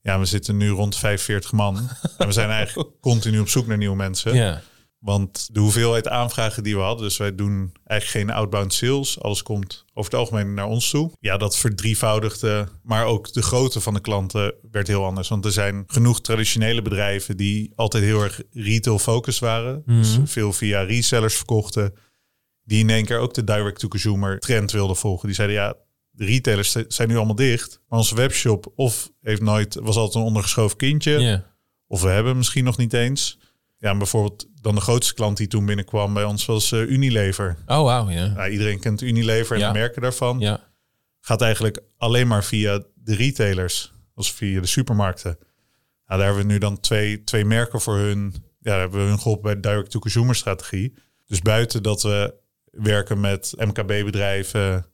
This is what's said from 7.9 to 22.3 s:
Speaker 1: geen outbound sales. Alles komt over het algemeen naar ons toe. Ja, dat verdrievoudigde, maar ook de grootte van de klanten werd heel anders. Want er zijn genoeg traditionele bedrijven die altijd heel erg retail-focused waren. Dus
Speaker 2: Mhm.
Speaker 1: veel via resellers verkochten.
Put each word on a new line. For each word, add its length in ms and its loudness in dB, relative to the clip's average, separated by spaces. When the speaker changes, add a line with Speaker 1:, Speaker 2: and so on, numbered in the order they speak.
Speaker 1:
geen 80 -4
outbound 380 -2
sales. 460 -2
Alles 220 -4
komt 420 -6
over 160 -6
het 100 0
algemeen 340 -2
naar 120 -4
ons 240 -2
toe. 200 0
Ja, 160 0
dat 200 0
verdrievoudigde, 1120 0
maar 220 0
ook 280 -2
de 100 -2
grootte 380 0
van 140 -2
de 60 0
klanten 540 -2
werd 160 -2
heel 180 0
anders. 240 -4
Want 160 -2
er 80 0
zijn 340 -2
genoeg 340 4
traditionele 600 0
bedrijven 540 -2
die 380 -2
altijd 300 0
heel 180 4
erg 200 -4
retail-focused 880 0
waren. 460 -2
Dus 300 4
Speaker 2:
Mhm. 100 4
Speaker 1:
veel 260 -2
via 300 0
resellers 540 2
verkochten. 580 -2